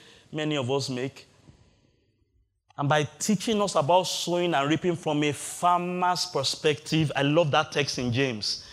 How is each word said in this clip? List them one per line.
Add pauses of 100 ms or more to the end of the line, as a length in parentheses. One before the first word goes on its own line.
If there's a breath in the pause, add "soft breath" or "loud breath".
(320 loud breath)
many
of
us
make. (1500)
And
by (120)
teaching
us
about
sowing
and
reaping
from
a
farmer's
perspective,
I
love
that
text
in
James,